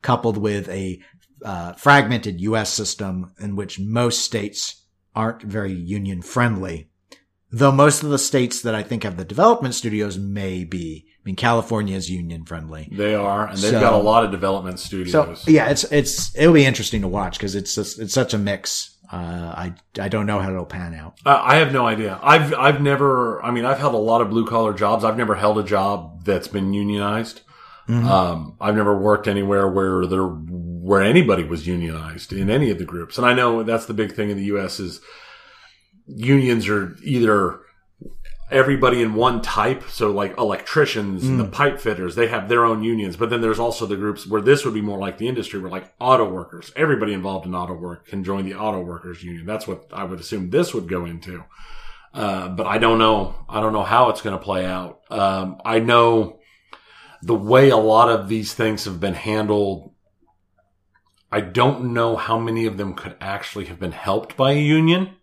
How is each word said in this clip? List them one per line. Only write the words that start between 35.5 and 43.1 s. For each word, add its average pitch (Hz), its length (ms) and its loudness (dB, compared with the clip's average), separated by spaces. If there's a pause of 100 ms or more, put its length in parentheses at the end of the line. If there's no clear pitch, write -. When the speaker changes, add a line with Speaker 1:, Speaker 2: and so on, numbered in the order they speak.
Speaker 2:
unions 123 600 2
are 98 360 -2
either 107 560 2 (920)
everybody 131 500 4
in 110 140 0
one 120 260 2
type. 117 480 -2
So, 107 220 0
like, 98 260 -2
electricians 104 880 -2
and 131 120 2
the 110 60 0
Speaker 1:
Mm. 92 60 -8
Speaker 2:
pipe 139 280 0
fitters, 92 360 -4
they 117 120 2
have 107 220 -4
their 120 160 4
own 110 180 0
unions. 107 320 -2